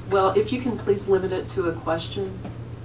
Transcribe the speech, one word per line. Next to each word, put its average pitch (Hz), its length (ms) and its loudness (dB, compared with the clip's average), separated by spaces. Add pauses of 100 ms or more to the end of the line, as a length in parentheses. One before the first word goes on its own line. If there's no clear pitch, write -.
Well, 190 220 6
if 214 220 4
you 247 80 -2
can 226 160 -2
please 202 320 0
limit 185 240 4
it - 160 -4
to 185 200 0
a 165 40 0
question, 175 640 -4 (480)